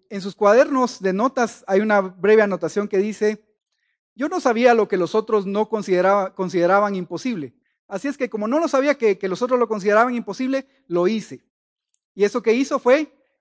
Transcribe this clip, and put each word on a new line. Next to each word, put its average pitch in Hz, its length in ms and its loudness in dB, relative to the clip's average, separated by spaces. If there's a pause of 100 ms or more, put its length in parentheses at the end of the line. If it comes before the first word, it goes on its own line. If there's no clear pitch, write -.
(100)
en 202 100 -10
sus 190 140 -10
cuadernos 254 680 2
de 190 140 -2
notas 240 520 -4
hay 196 140 2
una 214 200 2
breve 190 420 2
anotación 196 460 -4
que 196 100 -2
dice, 214 440 -2 (720)
"Yo 277 140 -4
no 349 120 -4
sabía 240 340 4
lo 214 140 2
que 196 80 -2
los 170 180 -2
otros 214 320 0
no 202 220 -2
consideraba-, 190 640 0
consideraban 190 600 2
imposible. 175 600 -8 (340)
Así 214 200 -8
es - 80 -8
que 247 120 -4
como 220 200 -6
no 285 100 0
lo 339 80 -2
sabía 285 300 0
que, 208 220 2
que 190 100 -4
los 180 140 -6
otros 247 180 0
lo 226 80 0
consideraban 214 460 2
imposible, 262 520 -6 (220)
lo 175 180 0
hice". 202 380 -6 (720)
Y 196 100 -2
eso 202 180 0
que 226 120 2
hizo 269 240 -2
fue 285 340 2 (280)